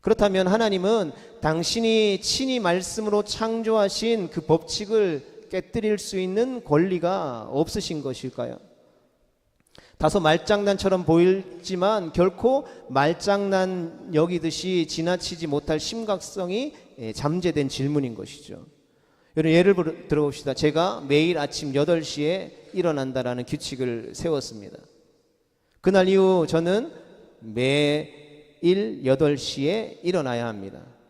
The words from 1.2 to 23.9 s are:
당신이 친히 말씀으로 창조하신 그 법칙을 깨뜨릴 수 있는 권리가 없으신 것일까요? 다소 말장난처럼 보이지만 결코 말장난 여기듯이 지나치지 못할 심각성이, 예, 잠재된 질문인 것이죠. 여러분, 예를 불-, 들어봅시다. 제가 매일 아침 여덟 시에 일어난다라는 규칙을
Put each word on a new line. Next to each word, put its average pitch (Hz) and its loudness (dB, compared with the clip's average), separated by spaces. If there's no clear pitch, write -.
당신이 208 2
친히 262 -2
말씀으로 202 0
창조하신 220 0
그 165 -6
법칙을 180 -2
깨뜨릴 208 -2
수 - -6
있는 220 -2
권리가 160 0
없으신 156 -2
것일까요? 123 -8
다소 156 2
말장난처럼 190 2
보이지만 185 2
결코 196 4
말장난 185 0
여기듯이 165 0
지나치지 165 -4
못할 151 -2
심각성이, 208 -6
예, 110 -8
잠재된 151 0
질문인 135 -2
것이죠. - -16
여러분, 160 2
예를 180 6
불-, 160 -4
들어봅시다. 143 -2
제가 156 0
매일 156 4
아침 143 -4
여덟 160 2
시에 156 -6
일어난다라는 131 -2
규칙을 123 -6